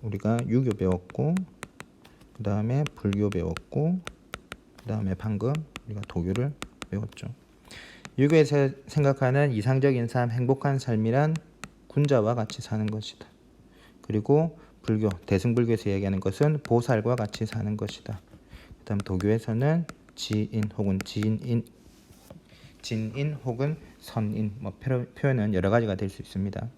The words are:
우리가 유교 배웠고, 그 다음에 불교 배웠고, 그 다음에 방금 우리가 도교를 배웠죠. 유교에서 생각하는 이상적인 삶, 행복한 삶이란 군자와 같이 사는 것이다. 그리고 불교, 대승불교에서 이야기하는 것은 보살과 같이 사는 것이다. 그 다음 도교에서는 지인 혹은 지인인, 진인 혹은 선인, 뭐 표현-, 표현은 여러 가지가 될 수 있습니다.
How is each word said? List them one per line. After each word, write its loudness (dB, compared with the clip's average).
우리가 -2
유교 2
배웠고, 0
그 -10
다음에 0
불교 0
배웠고, -2
그 -16
다음에 -2
방금 -2
우리가 -8
도교를 -2
배웠죠. -8
유교에서 6
생각하는 4
이상적인 2
삶, 0
행복한 0
삶이란 2
군자와 2
같이 -4
사는 -2
것이다. -8
그리고 2
불교, 2
대승불교에서 0
이야기하는 0
것은 2
보살과 2
같이 -4
사는 -2
것이다. -8
그 -20
다음 -2
도교에서는 0
지인 -2
혹은 0
지인인, -2
진인 -4
혹은 -2
선인, -2
뭐 -8
표현-, -2
표현은 2
여러 4
가지가 4
될 -4
수 -14
있습니다. -6